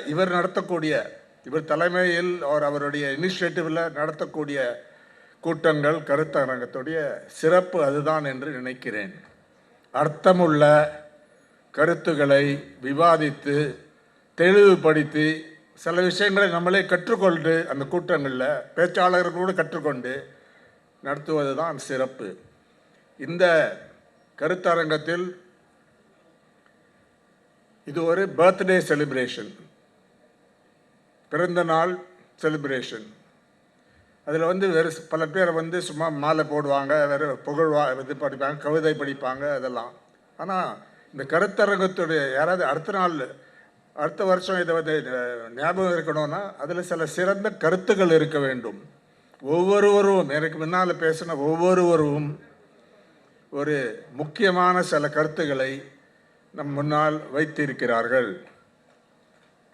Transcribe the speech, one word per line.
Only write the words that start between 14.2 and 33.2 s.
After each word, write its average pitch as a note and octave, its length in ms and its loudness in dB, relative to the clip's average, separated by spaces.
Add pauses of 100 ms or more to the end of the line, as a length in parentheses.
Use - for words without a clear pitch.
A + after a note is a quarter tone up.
தெளிவுபடுத்தி, D#3 880 6 (480)
சில E3+ 280 -2
விஷயங்களை G3 480 2
நம்மளே F3 300 2
கற்றுக்கொண்டு, F3 760 2 (140)
அந்த C#3 160 -4
கூட்டங்கள்ல C#3+ 600 -2 (300)
பேச்சாளர்களோடு F3+ 800 2
கற்றுக்கொண்டு D3 580 -4 (880)
நடத்துவது D3 520 -2
தான் D#3 240 -4
சிறப்பு. B2+ 500 -6 (920)
இந்த E3+ 240 -2 (920)
கருத்தரங்கத்தில் E3 880 -2 (2500)
இது E3 180 -4
ஒரு F3 200 2 (120)
பர்த்டே F#3 440 4
செலிப்ரேஷன், C3 720 -2 (1800)
பிறந்த F3 300 0
நாள் E3 320 2 (460)
செலிப்ரேஷன். C3+ 640 -4 (1200)